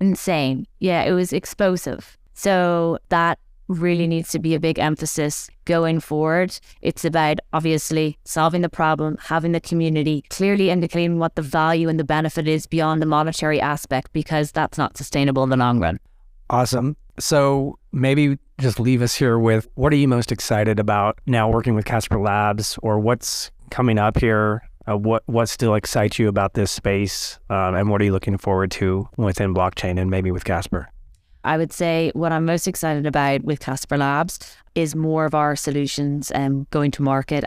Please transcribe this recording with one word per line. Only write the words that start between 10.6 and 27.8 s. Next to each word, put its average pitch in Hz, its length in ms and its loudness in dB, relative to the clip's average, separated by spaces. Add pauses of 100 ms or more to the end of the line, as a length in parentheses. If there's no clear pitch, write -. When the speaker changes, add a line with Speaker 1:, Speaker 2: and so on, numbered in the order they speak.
Speaker 1:
indicating 170 520 0
what 165 160 -2
the 165 60 -2
value 160 460 2
and 160 100 0
the 160 60 0
benefit 156 440 0
is 156 180 0
beyond 160 340 0
the 156 60 2
monetary 156 540 0
aspect, 139 520 -2
because 151 380 -2
that's - 260 -2
not - 220 -4
sustainable 135 460 0
in 131 40 0
the 131 80 2
long 123 220 2
run. 85 220 0 (500)
Speaker 2:
Awesome. 127 460 0 (240)
So 139 580 2 (140)
maybe 139 440 2 (220)
just 127 220 0
leave 120 200 2
us 120 140 0
here 117 240 2
with, 113 380 2
what 139 160 2
are 147 40 4
you 143 120 4
most 120 240 0
excited 107 480 0
about 104 440 0
now 113 240 2
working 113 280 2
with 107 80 -2
Casper 113 340 -2
Labs, 104 640 0
or 107 160 2
what's - 540 -2 (180)
coming 120 260 2
up 104 220 2
here? 107 500 2 (180)
Uh, 104 120 -2
what, 110 260 0
what 117 240 0
still 113 280 0
excites 107 420 0
you 110 100 2
about 98 240 0
this 101 180 0
space, - 680 -4 (100)
um, 95 260 0
and 101 140 0